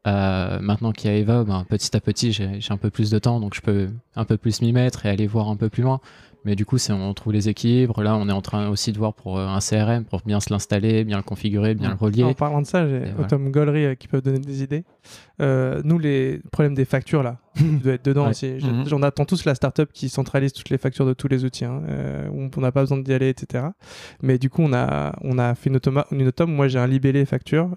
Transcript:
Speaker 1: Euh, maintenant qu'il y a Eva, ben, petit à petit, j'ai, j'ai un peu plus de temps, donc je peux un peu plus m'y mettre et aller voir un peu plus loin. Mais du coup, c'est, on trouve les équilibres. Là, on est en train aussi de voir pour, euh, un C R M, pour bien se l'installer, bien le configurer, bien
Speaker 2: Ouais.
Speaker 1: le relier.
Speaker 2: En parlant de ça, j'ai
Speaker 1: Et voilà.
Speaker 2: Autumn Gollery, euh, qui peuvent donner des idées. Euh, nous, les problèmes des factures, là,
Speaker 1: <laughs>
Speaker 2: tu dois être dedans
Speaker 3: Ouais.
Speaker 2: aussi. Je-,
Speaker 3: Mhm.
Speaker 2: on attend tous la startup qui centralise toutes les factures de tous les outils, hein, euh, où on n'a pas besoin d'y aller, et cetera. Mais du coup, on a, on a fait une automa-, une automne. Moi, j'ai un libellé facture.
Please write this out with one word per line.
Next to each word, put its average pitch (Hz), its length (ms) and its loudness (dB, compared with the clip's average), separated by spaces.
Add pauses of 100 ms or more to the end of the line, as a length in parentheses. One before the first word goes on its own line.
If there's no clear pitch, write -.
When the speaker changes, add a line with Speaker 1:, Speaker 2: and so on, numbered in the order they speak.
Speaker 1:
Euh, 95 520 0
maintenant 107 320 0
qu'il 104 200 -2
y - 20 2
a 104 40 2
Eva, 117 260 2
ben, 95 260 -2
petit - 260 -2
à 107 40 0
petit, 113 320 0
j'ai, 98 300 -4
j'ai - 120 -6
un 98 40 -2
peu 107 120 -4
plus 107 220 0
de 107 80 4
temps, 120 200 2
donc 101 160 -4
je - 60 -12
peux 101 280 0 (260)
un 113 100 -4
peu 113 120 2
plus 113 240 -2
m'y 117 120 2
mettre 127 320 0
et 104 40 2
aller 101 180 0
voir 107 220 0
un 107 60 -2
peu 110 140 -2
plus 120 140 -2
loin. 131 160 0 (460)
Mais 104 100 0
du 104 80 0
coup, 131 140 0
c'est, 110 160 -2
on 98 220 -2
trouve 107 180 -4
les 107 160 0
équilibres. 117 540 2
Là, 107 120 2
on 101 140 0
est - 20 2
en 95 120 -2
train 104 260 -2
aussi 101 220 -2
de 104 80 -4
voir 107 160 -2
pour, 95 240 -6
euh, 95 80 -2
un 98 140 -2
C 107 200 0
R 107 80 2
M, 117 160 0
pour 92 160 -6
bien 104 180 0
se - 140 -2
l'installer, 107 500 2
bien 104 140 -2
le 98 60 -4
configurer, 104 500 0
bien 104 160 -2
Speaker 2:
Ouais. 95 100 -2
Speaker 1:
le 110 60 0
relier. 107 180 4
Speaker 2:
En 127 120 2
parlant 147 260 0
de 139 60 -4
ça, 175 200 2
j'ai 135 100 0
Speaker 1:
Et - 20 -4
voilà. - 220 -4
Speaker 2:
Autumn 139 280 0
Gollery, 147 360 2
euh, 135 100 -2
qui - 120 -14
peuvent 135 140 0
donner 135 160 0
des 135 240 -6
idées. 147 220 -4 (580)
Euh, 135 420 0
nous, 160 140 4
les 139 440 0 (100)
problèmes 143 240 2
des 131 100 2
factures, 139 380 0
là, 123 240 -6
Speaker 1:
<laughs> - 100 -20
Speaker 2:
tu 147 60 6 (160)
dois 131 140 2
être 127 120 -4
dedans 139 200 4
Speaker 3:
Ouais. 113 40 4
Speaker 2:
aussi. 131 300 -4
Je-, 131 80 -2
Speaker 3:
Mhm. 123 240 0
Speaker 2:
on 143 100 0
attend 143 240 2
tous - 200 0
la 143 100 4
startup 143 360 0
qui - 160 -6
centralise 135 460 -2
toutes - 160 -12
les 135 80 0
factures 135 300 0
de 131 60 2
tous 131 140 -4
les 131 180 0
outils, 127 200 -6
hein, 131 240 -6
euh, 139 420 -6
où 139 240 -6
on 135 60 -4
n'a 127 100 2
pas 139 100 2
besoin 139 180 2
d'y 135 120 -2
aller, 131 180 2
et 131 100 0
cetera. 135 340 -6 (480)
Mais 131 160 4
du 131 140 0
coup, 170 100 2
on 151 100 4
a, 123 520 0
on 127 160 0
a 120 160 2
fait 135 160 -2
une 131 60 4
automa-, 135 340 0
une 135 160 2
automne. 165 260 0
Moi, 143 140 2
j'ai 131 100 0
un 123 80 2
libellé 135 400 4
facture. 160 520 0